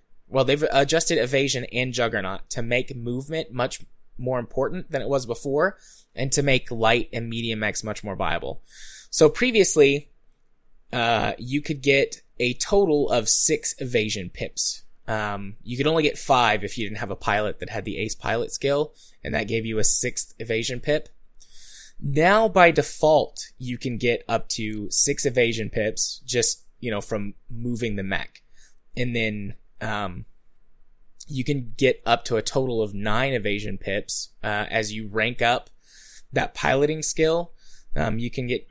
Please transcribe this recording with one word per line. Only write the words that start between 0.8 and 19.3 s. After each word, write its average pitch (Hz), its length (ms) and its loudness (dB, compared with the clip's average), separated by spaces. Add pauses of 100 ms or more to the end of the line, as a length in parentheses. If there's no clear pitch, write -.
evasion 127 560 2
and 127 200 0
Juggernaut 110 580 -2
to 123 100 -4
make 123 340 -2
movement 127 560 -6
much 127 320 -4 (340)
more 127 220 -2
important 135 520 -4
than 139 100 -2
it 107 80 -4
was 135 160 0
before, 143 520 0 (380)
and 120 160 -2
to 143 100 4
make 135 300 2
light 113 400 2
and 117 180 -4
medium 113 300 -4
mechs 104 240 -4
much 107 180 -6
more 101 140 -8
viable. 82 460 -2 (480)
So - 180 6
previously, 156 840 4 (840)
uh, 117 440 2
you 131 240 -4
could 143 200 -4
get 139 400 2 (180)
a 123 140 0
total 160 560 2
of 117 180 2
six - 520 2
evasion 110 500 -2
pips. - 540 -6 (220)
Um, 101 580 -4
you 120 120 -8
could 135 120 0
only 160 160 4
get 147 140 0
five 113 460 4
if - 140 -6
you 110 100 -2
didn't 104 120 -8
have 104 120 0
a 95 40 0
pilot 107 440 0
that - 100 -8
had 110 140 -6
the 98 140 -6
ace 107 180 -4
pilot 113 360 -2
skill, 143 420 -2 (280)
and 120 120 -6